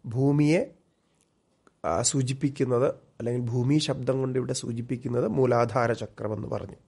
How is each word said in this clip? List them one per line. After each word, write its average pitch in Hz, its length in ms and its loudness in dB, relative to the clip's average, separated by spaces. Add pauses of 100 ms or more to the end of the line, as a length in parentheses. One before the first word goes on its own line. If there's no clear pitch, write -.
ഭൂമിയെ, 147 680 2 (1080)
ആ, 82 160 0
സൂചിപ്പിക്കുന്നത്, 135 920 0 (260)
അല്ലെങ്കിൽ 120 220 -2
ഭൂമി 123 360 2
ശബ്ദം 135 420 0
കൊണ്ട് 131 200 -2
ഇവിടെ 127 140 -4
സൂചിപ്പിക്കുന്നത് 123 760 -4
മൂലാധാര 120 680 2
ചക്രമെന്ന് 107 540 -6
പറഞ്ഞു. - 280 -8 (120)